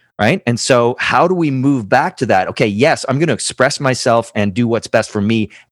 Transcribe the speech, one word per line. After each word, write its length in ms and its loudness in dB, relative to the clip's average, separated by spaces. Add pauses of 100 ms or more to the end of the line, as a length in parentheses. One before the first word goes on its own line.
(180)
Right. 280 0
And 140 0
so 380 2
how 280 2
do 80 0
we 160 0
move 380 0
back 300 0
to 80 -2
that? 220 2
Okay, 180 0
yes, 420 0
I'm 100 -2
gonna 140 0
express 480 -2
myself 540 0
and 180 -2
do 160 0
what's 180 -2
best 240 0
for 120 -2
me 260 0 (240)